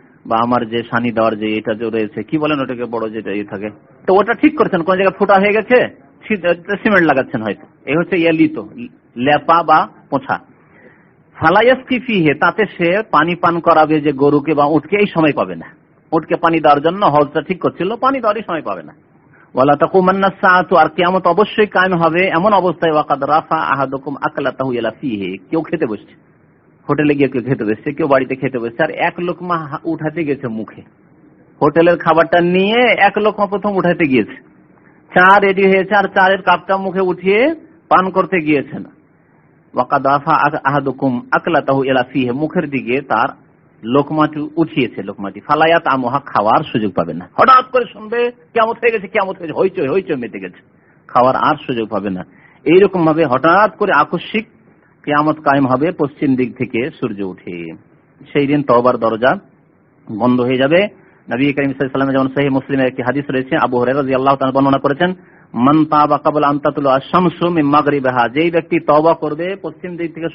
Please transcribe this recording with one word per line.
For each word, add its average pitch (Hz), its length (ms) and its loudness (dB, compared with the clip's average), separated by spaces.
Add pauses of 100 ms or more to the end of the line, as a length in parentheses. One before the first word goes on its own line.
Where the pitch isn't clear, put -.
(260)
বা 113 180 -2
আমার 120 260 0
যে 117 140 -4
সানি 117 280 -4
দেওয়ার 110 280 0
যে 107 140 -4
এটা 107 200 -4
যে 113 160 -6
রয়েছে, 110 340 -4
কি 156 140 -4
বলেন 151 220 -2
ওটাকে, 123 260 -6
বড় 113 240 -6
যেটা 107 220 -8
ইয়ে 104 120 -4
থাকে, 104 260 -10 (380)
তো 196 60 2
ওটা 208 200 2
ঠিক - 240 2
করছেন।" 180 260 0
কোন 185 120 0
জায়গায় 185 240 0
ফোঁটা 202 140 4
হয়ে 202 200 4
গেছে, 214 520 0 (220)
সি-, 175 260 -2
সিমেন্ট 196 480 0
লাগাচ্ছেন 131 420 0
হয়তো, 101 240 -6 (180)
এই 139 100 -4
হচ্ছে 175 240 -2
ইয়ালিতু, 160 500 0 (460)
লেপা 147 480 2
বা 160 240 2 (220)
পোঁছা। 131 300 -4 (960)
ফালা 190 300 2
ইয়াসকি 254 340 0
ফিহে, 170 340 0
তাতে 175 300 0 (140)
সে 180 240 0 (100)
পানি 160 240 2
পান 170 240 0
করাবে 156 420 4
যে 147 100 0
গরুকে 143 420 2
বা 143 120 2
উটকে, 156 320 0
এই 208 160 2
সময় 156 220 2
পাবে 92 200 -4
না। 82 100 -14 (460)
উটকে 160 240 -2
পানি 165 240 0
দেওয়ার 147 220 2
জন্য 185 240 -2
হাউসটা 147 360 0
ঠিক 180 200 -8
করছিল, 208 340 -4
পানি 262 240 -2
দেওয়ারই 220 280 -2
সময় 165 140 -6
পাবে 95 220 -10
না। 78 100 -20 (600)
ওয়ালা 143 200 4
তাকুমান্না 185 520 2
সাআতু, 185 480 2
আর 160 140 4
কিয়ামত 180 380 0
অবশ্যই 202 400 2
কায়েম 190 300 0
হবে 170 300 0
এমন 175 260 0
অবস্থায়, 175 400 0
ওয়াকাদ 147 300 0
রাফা 156 320 0
আহাদুকুম 135 680 -4
আকলাতাহু 131 520 -4
ইলা 113 180 -2 (100)
ফিহে, 101 360 -6 (120)
কেউ 160 120 -2
খেতে 156 240 -6
বসছে, 104 300 -10 (760)
হোটেলে 147 260 2
গিয়ে 143 120 2
কেউ 123 140 -4
খেতে 117 220 -2
বসছে, 110 300 -4
কেউ 160 140 -2
বাড়িতে 135 280 2
খেতে 131 240 -6
বসছে, 117 240 -4
আর - 80 -2
এক 170 280 -4
লোকমা 175 380 -6
হা-, 156 260 -10
উঠাতে 156 400 -6
গেছে 135 240 -6
মুখে, 110 340 -10 (800)
হোটেলের 165 360 4
খাবারটা 165 440 2
নিয়ে 196 560 2
এক 196 200 2
লোকমা 208 280 0
প্রথম 196 300 -4
উঠাতে 170 320 0
গিয়েছে, 120 280 0 (800)
চা 190 240 6
রেডি 196 220 2
হয়েছে, 190 340 2
আর 202 80 4
চায়ের 190 380 0
কাপটা 185 360 0
মুখে 190 240 -4
উঠিয়ে 190 540 0 (340)
পান 180 200 4
করতে 180 300 -2
গিয়েছে 151 400 -2
না। - 100 -16 (840)
ওয়াকাদ 131 320 -2
রাফা 143 240 0
আহ-, 147 320 2
আহাদুকুম 135 580 -2 (100)
আকলাতাহু 139 520 0
ইলা 131 200 0
ফিহে, 123 280 -2
মুখের 151 380 -4
দিকে 127 320 -4
তার 123 280 -2 (540)
লোকমাটি 147 720 -2
উঠিয়েছে, 139 480 -2
লোকমাটি, 98 360 -10
ফালায়াত 160 480 2
আমুহা, 131 320 0
খাওয়ার 123 440 0
সুযোগ 107 300 -4
পাবে 85 200 -4
না। 87 200 -12
হঠাৎ 254 380 6
করে 247 220 0
শুনবে 233 380 -4
কিয়ামত 226 440 -4
হয়ে 226 160 0
গেছে, 202 160 -6
কিয়ামত 190 300 -4
হয়ে 175 100 -12
গেছে, 143 120 -6
হইচই, 180 280 -2
হইচই 151 280 -2
মেতে 110 240 -8
গেছে, 90 200 -14 (480)
খাওয়ার 123 280 2
আর 147 200 0 (120)
সুযোগ 113 220 -4
পাবে 101 200 -4
না। 92 140 -8 (400)
এইরকম 185 420 4
ভাবে 160 200 2
হঠাৎ 165 520 2
করে 190 180 -2
আকস্মিক 175 520 -2 (560)
কিয়ামত 151 360 0
কায়েম 139 280 2
হবে 135 240 0
পশ্চিম 143 440 -2
দিক 123 220 -4
থেকে 120 320 -4 (100)
সূর্য 104 220 -6
উঠে। 87 520 -10 (600)
সেই 143 140 0
দিন 143 160 0
তওবার 123 340 2
দরজা 117 420 0 (800)
বন্ধ 123 220 2
হয়ে 127 160 0
যাবে। 143 200 2 (560)
নবী 139 200 0
করিম 139 180 -2
সাল্লাল্লাহু 131 220 -6
আলাইহি 135 40 -4
ওয়াসাল্লাম, 135 140 -2
যেমন 135 160 0
সহিহ 139 240 -2
মুসলিমে 135 320 -2
একটি 127 180 -2
হাদিস 131 280 -4
রয়েছে, 131 280 -2
আবু 123 200 0
হুরায়রা 127 220 0
রাদিয়াল্লাহু 135 380 0
তাআলা 131 140 0
বর্ণনা 135 260 2
করেছেন, 156 360 0 (400)
"মান 147 320 2
তাবা 147 320 2
ক্বাবলা 147 300 0
আন 143 120 0
তাতলুআ 143 360 0
আশ-শামসু 175 540 0
মিন 160 160 0
মাগরিবিহা", 139 640 0
যেই 160 220 0
ব্যক্তি 165 280 -2
তওবা 156 340 2
করবে 165 480 -6
পশ্চিম 175 340 -12
দিক 160 180 -8
থেকে 160 220 -8